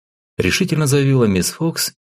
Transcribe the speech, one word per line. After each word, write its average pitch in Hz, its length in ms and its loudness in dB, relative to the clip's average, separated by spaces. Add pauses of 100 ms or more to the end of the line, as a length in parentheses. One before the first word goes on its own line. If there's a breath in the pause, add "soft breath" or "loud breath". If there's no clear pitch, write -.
(380)
решительно 151 500 0
заявила 135 380 2
мисс 101 260 0
Фокс - 420 -4 (180)